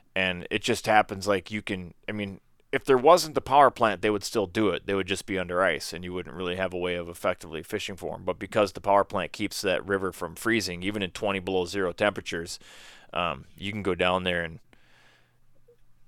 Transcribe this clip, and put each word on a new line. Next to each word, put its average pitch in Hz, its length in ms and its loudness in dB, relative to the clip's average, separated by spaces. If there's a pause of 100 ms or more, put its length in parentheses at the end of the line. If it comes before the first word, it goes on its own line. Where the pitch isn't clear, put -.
(160)
And 92 340 0
it 107 120 -2
just - 240 0
happens, 104 420 2
like, 98 220 0
you 107 120 -6
can, 90 320 -8 (140)
I 107 40 -6
mean, 101 280 -6 (320)
if 120 120 -2
there 131 140 6
wasn't 156 360 6
the 135 60 0
power 135 300 8
plant, 104 320 0
they 107 80 4
would 104 140 0
still 104 220 0
do 101 240 2
it. 85 160 -4
They 98 80 0
would 95 140 0
just 95 180 -4
be 95 120 -2
under 90 240 0
ice, 85 300 0
and 87 120 -10
you 90 100 -8
wouldn't 82 220 -8
really 90 200 -4
have 92 180 -2
a 90 40 -4
way 87 180 -2
of 87 120 -8
effectively 85 540 -4
fishing 101 340 -8
for 80 180 -8
'em. 87 100 -12
But 90 140 -4
because 104 340 0
the - 80 -12
power 101 240 4
plant 92 280 -6
keeps - 300 -6
that 92 240 0
river 95 260 0
from 82 240 -10
freezing, 92 460 -2
even 101 200 -2
in 92 100 -4
twenty 98 280 -2
below 90 260 0
zero 92 260 -2
temperatures, 87 640 -2 (540)
um, 80 340 -4 (100)
you 98 160 -8
can 104 100 -6
go 92 120 0
down 90 300 2
there 87 200 0
and 82 160 -12 (1500)